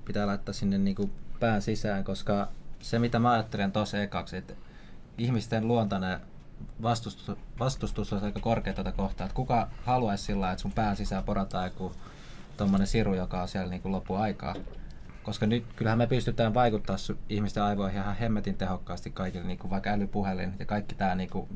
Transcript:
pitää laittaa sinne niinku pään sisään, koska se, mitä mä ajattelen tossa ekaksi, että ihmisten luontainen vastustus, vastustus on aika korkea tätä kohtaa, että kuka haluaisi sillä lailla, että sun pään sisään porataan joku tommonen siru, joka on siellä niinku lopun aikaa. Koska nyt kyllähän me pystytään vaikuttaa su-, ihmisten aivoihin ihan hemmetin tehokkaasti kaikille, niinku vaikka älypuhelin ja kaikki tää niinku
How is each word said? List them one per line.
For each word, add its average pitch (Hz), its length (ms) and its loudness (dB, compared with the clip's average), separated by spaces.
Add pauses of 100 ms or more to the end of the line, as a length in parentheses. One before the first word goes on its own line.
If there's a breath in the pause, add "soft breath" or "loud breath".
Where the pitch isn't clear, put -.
pitää 104 220 0
laittaa 101 260 0
sinne 98 260 2
niinku 98 320 2 (300)
pään 110 220 4
sisään, 104 420 0
koska 101 440 0 (320)
se, - 180 0
mitä 117 200 4
mä 120 140 6
ajattelen 104 400 2
tossa 104 300 0
ekaksi, 90 340 -4
että - 180 -10 (640 loud breath)
ihmisten 117 500 2
luontainen 101 500 2 (640)
vastustus, 113 540 -2 (220)
vastustus 117 540 0
on 101 120 0
aika 101 160 -2
korkea 110 320 2
tätä 95 200 -2
kohtaa, 95 320 0
että 95 120 -4
kuka 123 320 2 (160)
haluaisi 117 400 2
sillä 101 160 0
lailla, 92 120 2
että 92 100 -4
sun 98 100 -2
pään 107 240 2
sisään 101 280 0
porataan 98 400 0
joku 90 280 -6 (640 loud breath)
tommonen 98 300 4
siru, 104 280 4
joka 90 280 0
on 90 60 -4
siellä 92 220 -2
niinku 90 220 -2
lopun 92 280 -2
aikaa. 98 340 -2 (680)
Koska 110 240 -2
nyt 117 180 2 (120)
kyllähän 110 220 4
me 120 80 4
pystytään 117 480 2
vaikuttaa 107 420 4
su-, - 200 -4 (120)
ihmisten 104 340 0
aivoihin 101 380 2
ihan 98 160 -2
hemmetin 104 380 2
tehokkaasti 90 560 -4
kaikille, 92 360 -4
niinku 90 240 -2
vaikka 98 200 0
älypuhelin 98 680 0
ja 98 80 -4
kaikki 104 280 -2
tää 95 200 2
niinku 92 420 -2